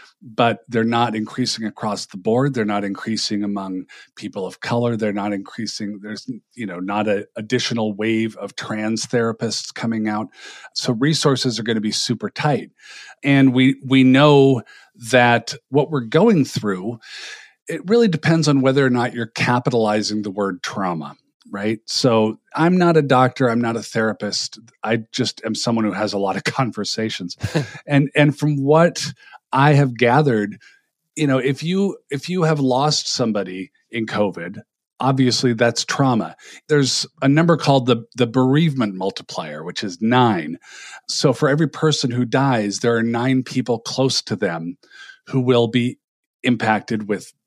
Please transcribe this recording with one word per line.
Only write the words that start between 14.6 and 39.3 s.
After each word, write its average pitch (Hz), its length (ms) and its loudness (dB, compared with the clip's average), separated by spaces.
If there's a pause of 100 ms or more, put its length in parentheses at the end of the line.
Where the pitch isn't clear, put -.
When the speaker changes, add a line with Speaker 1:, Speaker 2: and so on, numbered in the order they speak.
Speaker 1:
that 120 440 4 (160)
what 143 200 0
we're 147 100 -2
going 156 440 4
through, 107 540 -4 (720)
it 165 200 -8
really 233 200 4
depends 160 400 2
on 139 120 4
whether 135 240 4
or 131 60 2
not 123 240 0
you're 113 140 -6
capitalizing 107 920 0
the 101 100 -6
word 95 320 -4
trauma. 87 540 -6 (340)
Right? 107 340 -4
So 110 560 2 (160)
I'm 175 220 4
not 170 180 4
a 156 60 6
doctor. 127 460 2
I'm 117 120 0
not 117 160 -2
a 107 60 -4
therapist. 110 760 -4 (240)
I 113 300 -2
just - 320 -4
am 110 100 -4
someone 113 300 -2
who 104 80 0
has 98 200 -4
a 101 60 -4
lot 95 180 -2
of 95 80 -6
<laughs> - 0 -
conversations. 110 920 -4 (180)
Speaker 2:
<laughs> - 320 -6
Speaker 1:
And, 143 300 2
and 147 200 4
from 147 240 0
what 156 440 4 (480)
I 143 220 6
have 135 220 2
gathered, 120 600 2 (560)
you 156 140 0
know, 131 100 2
if 131 240 -2
you, 185 360 -2 (120)
if 143 180 -6
you 180 140 -2
have 156 160 2
lost 135 480 0
somebody 98 640 -4 (200)
in 113 160 -4
covid, 104 560 -4 (360)
obviously 127 540 2
that's 117 320 0
trauma. 120 500 0 (340)
There's 139 380 0 (160)
a 135 60 4
number 165 280 4
called 135 300 2
the, 117 180 2 (120)
the 123 100 2
bereavement 131 680 2
multiplier, 85 680 -8